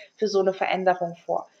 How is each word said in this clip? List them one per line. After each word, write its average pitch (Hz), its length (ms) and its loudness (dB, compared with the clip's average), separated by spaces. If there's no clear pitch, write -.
für 214 120 -2
so 196 120 2
eine 190 140 2
Veränderung 180 600 0
vor. - 320 -6